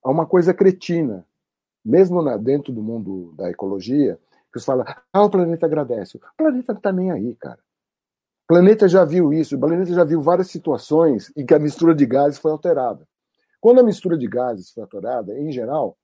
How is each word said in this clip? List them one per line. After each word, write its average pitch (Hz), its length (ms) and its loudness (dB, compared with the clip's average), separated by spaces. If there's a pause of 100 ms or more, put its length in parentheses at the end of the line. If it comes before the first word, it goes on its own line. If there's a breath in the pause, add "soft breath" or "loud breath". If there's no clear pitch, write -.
há 131 60 -4
uma 156 160 0
coisa 180 280 2
cretina, 170 720 0 (580)
mesmo 175 380 2
na, 127 160 -4
dentro 135 340 -4
do 113 100 -10
mundo 95 540 -10
da 90 140 -8
ecologia, 101 720 -4 (320)
que 123 80 -12
você - 60 -14
fala, 127 360 -6 (100)
"Ah, 202 120 4
o 208 60 2
planeta 175 360 -2
agradece." 127 520 -6
O - 40 -20 (160 soft breath)
planeta 254 360 -2
não 202 80 -12
tá 196 100 -2
nem 185 200 -4
aí, 120 240 -8
cara. - 240 -18 (840)
O 165 100 0
planeta 196 340 6
já 185 160 6
viu 156 300 0
isso, 151 220 -4
o 131 40 -6
planeta 170 340 -2
já 175 100 4
viu 156 180 0
várias 180 260 0
situações 151 880 -2
em 139 100 -10
que 160 80 4
a 151 60 4
mistura 156 360 2
de 143 100 4
gases 143 320 0
foi 156 140 -2
alterada. 147 560 -4 (520)
Quando 247 200 6
a 247 40 8
mistura 180 340 0
de 123 100 -6
gases 117 440 -6
foi 113 120 -14
alterada, 107 560 -10
em 151 120 -8
geral 123 520 -6